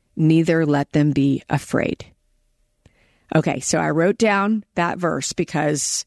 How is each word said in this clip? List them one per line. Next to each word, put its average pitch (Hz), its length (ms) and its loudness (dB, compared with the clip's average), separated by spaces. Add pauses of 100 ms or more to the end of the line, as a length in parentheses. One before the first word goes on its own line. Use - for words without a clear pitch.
(160)
neither 160 500 4
let 143 260 0
them 147 200 2
be 139 380 0
afraid." - 560 -4 (1300)
Okay, 156 240 0
so - 200 -2
I 156 100 0
wrote 165 280 0
down 208 460 0 (120)
that 170 220 -2
verse 156 360 -4
because 151 720 -2